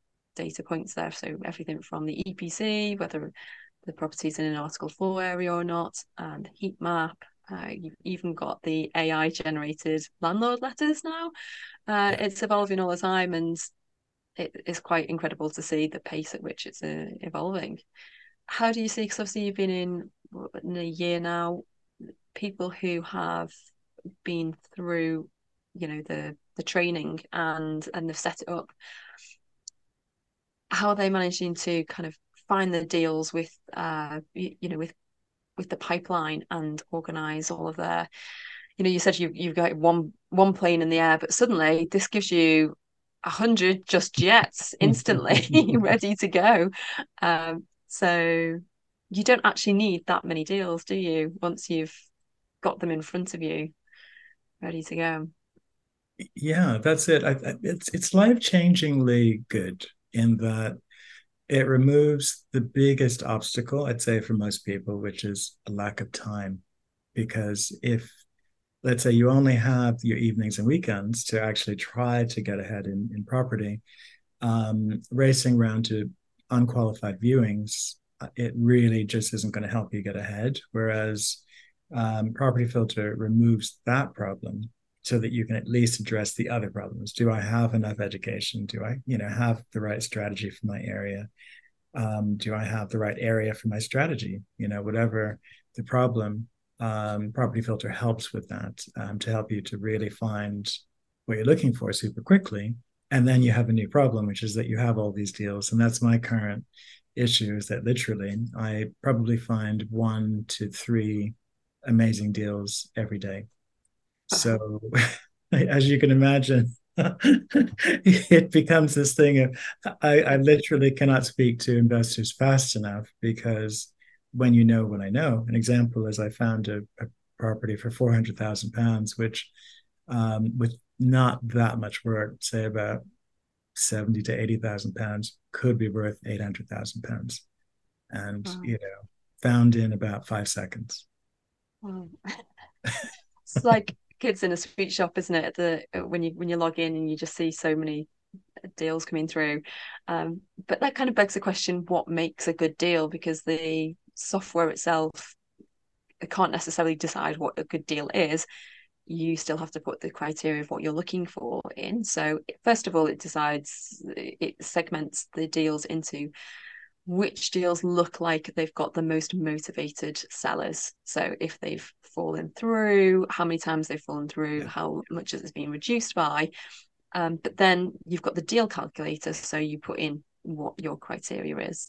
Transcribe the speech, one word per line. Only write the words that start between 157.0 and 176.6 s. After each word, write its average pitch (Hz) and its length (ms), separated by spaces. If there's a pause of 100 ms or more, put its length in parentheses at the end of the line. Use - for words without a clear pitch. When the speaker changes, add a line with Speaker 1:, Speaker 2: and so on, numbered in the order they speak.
Speaker 1:
what 151 220
a 156 60
good 156 220
deal 147 260
is. 160 340 (600)
You 165 300
still 156 220
have 160 140
to 156 80
put - 200
the 165 100
criteria 151 520
of 147 80
what - 120
you're 156 100
looking 175 340
for - 340 (160)
in. 226 260
So 156 380 (240)
first 226 240
of 175 80
all, 160 100
it - 140
decides, 147 840 (140)
it - 480
segments 156 680
the 160 120
deals 156 380
into 151 460 (800)
which 185 440
deals 180 320
look 175 360
like 165 360
they've 160 180
got - 180
the 165 100
most 160 300
motivated 151 960
sellers. - 640 (120)
So - 360
if - 200
they've - 280 (140)
fallen 160 540
through, 202 760
how - 140
many 165 140
times 160 280
they've 151 140
fallen 147 260
through, 151 360
Speaker 2:
Yeah. - 40
Speaker 1:
how 160 420
much - 240
it's - 200
been 147 180
reduced 226 460
by. 156 340 (640)